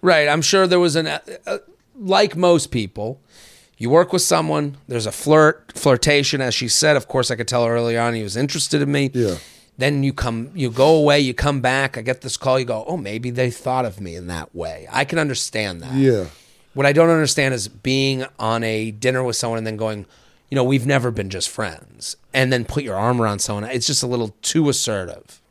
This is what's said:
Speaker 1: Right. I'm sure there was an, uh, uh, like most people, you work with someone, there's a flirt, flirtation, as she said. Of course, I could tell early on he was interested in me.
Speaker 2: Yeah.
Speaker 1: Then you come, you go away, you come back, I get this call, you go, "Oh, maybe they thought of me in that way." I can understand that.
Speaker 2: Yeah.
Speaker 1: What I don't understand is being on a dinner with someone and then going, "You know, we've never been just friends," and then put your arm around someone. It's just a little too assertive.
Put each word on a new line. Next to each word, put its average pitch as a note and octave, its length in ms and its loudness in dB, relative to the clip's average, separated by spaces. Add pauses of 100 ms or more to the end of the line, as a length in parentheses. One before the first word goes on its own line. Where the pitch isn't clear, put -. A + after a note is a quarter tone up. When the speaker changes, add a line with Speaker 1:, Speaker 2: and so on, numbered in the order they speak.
Speaker 1:
Right. D#3+ 260 4
I'm D3+ 140 2
sure F#3+ 240 4
there F3+ 140 4
was E3 160 2
an, E3 100 0
uh, D3+ 120 -4 (280)
uh, - 120 -4 (400)
like G3 380 0
most F3 340 4
people, A2 500 -6 (560)
you A#2 140 -4
work E3+ 220 6
with F3+ 100 0
someone, D3+ 540 -2 (120)
there's A#2+ 180 -4
a G#2 60 -6
flirt, D#3 640 4
flirtation, C#3+ 680 2
as B2 140 -2
she B2 140 -4
said. D3+ 280 2
Of - 120 -4
course, B2+ 220 -2
I A#2+ 60 -2
could A2+ 120 -6
tell A#2+ 180 0
early A#2 300 0
on A#2 180 0
he A2+ 80 -4
was G2 140 -6
interested C#3+ 460 -2
in C#3 100 -2
me. C#3+ 200 0
Speaker 2:
Yeah. A2 240 0 (400)
Speaker 1:
Then C#3 260 0
you C#3 100 0
come, A#2+ 420 -4
you C3+ 160 -2
go C#3 260 6
away, D3 240 6
you C3 140 0
come C#3+ 260 -2
back, C3 360 0
I A#2 60 -10
get B2 200 -4
this B2+ 140 -8
call, C3 220 0
you C3 60 -2
go, A2+ 240 -6
"Oh, E3+ 80 -6
maybe A2+ 340 -8
they B2 200 -2
thought B2+ 340 -4
of G2 160 -8
me F2 160 -10
in F2 100 -12
that E2+ 260 -8
way." D#2+ 380 -10
I C#3+ 140 0
can E3 160 -4
understand A2 600 -4
that. B2+ 120 -10
Speaker 2:
Yeah. B2 320 4 (480)
Speaker 1:
What C3+ 100 -2
I C#3+ 80 4
don't E3 180 6
understand C#3+ 440 2
is G#2 140 -8
being C3+ 580 -2 (140)
on A2+ 240 -2
a A2 260 -2
dinner B2+ 320 -2
with B2 140 -4
someone A2+ 220 -4
and A2 80 -6
then A2 100 -6
going, G#2+ 300 -6 (440)
"You C3+ 60 -2
know, C3 80 2
we've C3 220 2
never B2+ 260 0
been G2+ 180 -6
just F#2+ 180 -6
friends," - 680 -10 (180)
and C3 180 2
then B2 120 0
put - 180 -6
your A2 140 -6
arm A#2 260 0
around G#2 160 0
someone. G#2 320 -4
It's B2 160 -4
just C#3 160 -2
a C3 60 -4
little A#2+ 340 -4
too D#3+ 260 2
assertive. - 720 -6 (100)